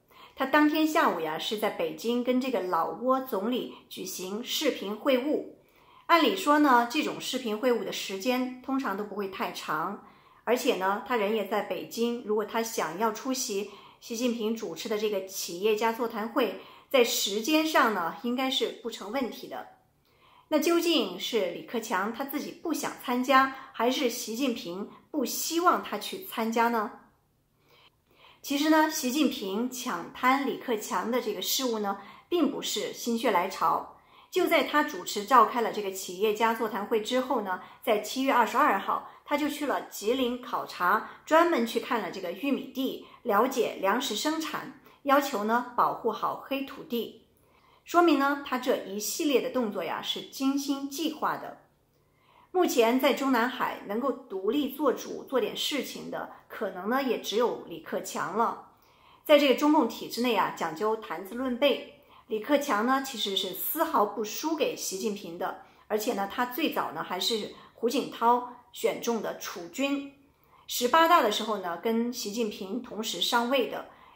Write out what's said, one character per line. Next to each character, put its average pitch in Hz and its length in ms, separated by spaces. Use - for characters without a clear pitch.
他 269 100
当 302 220
天 311 180
下 311 240
午 170 100
呀， 160 180
是 - 200
在 214 120
北 160 260
京 240 260
跟 254 180
这 262 100
个 202 100
老 165 320
挝 262 340
总 208 240
理 - 240
举 - 160
行 190 400
视 294 260
频 202 240
会 254 240
晤。 277 280
按 330 160
理 - 140
说 294 240
呢， 247 300
这 302 120
种 185 180
视 - 180
频 214 200
会 254 140
晤 208 120
的 175 80
时 - 280
间 254 420
通 269 160
常 233 180
都 214 60
不 202 140
会 202 120
太 185 220
长， 170 560
而 226 120
且 247 200
呢， 190 300
他 254 100
人 208 180
也 208 120
在 208 160
北 165 260
京， 233 360
如 208 120
果 214 80
他 226 180
想 175 380
要 226 120
出 254 200
席 202 400
习 - 160
近 240 160
平 226 220
主 180 220
持 - 120
的 220 80
这 208 140
个 190 160
企 - 340
业 214 140
家 226 180
座 226 140
谈 226 220
会， 226 320
在 247 140
时 220 400
间 311 240
上 302 260
呢， 175 300
应 240 140
该 262 120
是 254 320
不 240 80
成 208 220
问 247 180
题 - 200
的。 131 180
那 311 80
究 339 220
竟 254 380
是 196 320
李 165 140
克 - 160
强 208 340
他 269 100
自 277 160
己 190 120
不 - 200
想 - 200
参 247 180
加， 269 320
还 233 180
是 262 180
习 226 280
近 247 180
平 180 340
不 285 140
希 - 360
望 302 220
他 208 160
去 - 260
参 226 260
加 233 180
呢？ 220 240
其 - 160
实 302 140
呢， 311 180
习 254 220
近 269 180
平 214 420
抢 180 440
滩 269 320
李 226 100
克 240 200
强 208 340
的 247 100
这 220 140
个 180 80
事 - 240
务 226 140
呢， 196 180
并 339 200
不 - 120
是 - 320
心 233 240
血 226 120
来 180 160
潮。 - 500
就 349 160
在 294 160
他 294 220
主 180 200
持 202 200
召 240 220
开 247 140
了 202 120
这 208 100
个 190 80
企 185 280
业 214 140
家 226 220
座 226 140
谈 208 180
会 220 160
之 254 180
后 254 220
呢， 185 180
在 214 160
七 - 240
月 269 100
二 233 140
十 233 100
二 254 220
号， 196 320
他 294 100
就 294 120
去 294 180
了 196 240
吉 214 240
林 247 260
考 156 240
察， 185 460
专 330 240
门 247 160
去 226 140
看 240 200
了 180 100
这 190 100
个 180 120
玉 269 180
米 233 220
地， 247 340
了 220 240
解 254 340
粮 196 200
食 254 140
生 311 260
产， - 400
要 277 180
求 247 240
呢 233 320
保 156 180
护 226 180
好 156 240
黑 269 160
土 - 220
地。 - 420
说 339 180
明 311 160
呢， 277 280
他 254 120
这 240 260
一 196 160
系 - 240
列 277 160
的 175 80
动 233 240
作 190 100
呀， 131 200
是 - 180
精 269 360
心 277 340
计 320 240
划 160 240
的。 - 240
目 359 160
前 240 340
在 262 140
中 269 180
南 240 160
海 - 380
能 202 120
够 254 140
独 190 380
立 269 180
做 285 240
主， - 320
做 262 160
点 196 160
事 269 260
情 165 280
的， 160 220
可 - 200
能 185 220
呢， 262 120
也 233 160
只 - 180
有 214 300
李 170 140
克 185 220
强 175 340
了。 220 360
在 302 140
这 285 100
个 247 60
中 294 180
共 294 160
体 - 220
制 - 100
内 240 160
啊， 165 180
讲 160 220
究 214 200
谈 185 280
资 202 100
论 247 240
辈， - 440
李 214 140
克 285 180
强 226 280
呢， 269 200
其 - 100
实 202 200
是 190 180
丝 302 300
毫 269 200
不 208 180
输 302 320
给 220 220
习 - 220
近 214 160
平 170 240
的， - 240
而 214 100
且 220 160
呢， 196 180
他 247 160
最 247 260
早 135 200
呢， 156 100
还 - 180
是 220 340
胡 - 140
锦 226 220
涛 240 420
选 - 280
中 233 220
的 165 160
储 170 300
君。 277 440
十 - 220
八 320 200
大 330 140
的 214 100
时 214 120
候 220 140
呢， 175 200
跟 233 340
习 208 200
近 220 180
平 196 320
同 196 200
时 175 180
上 240 280
位 254 200
的， - 200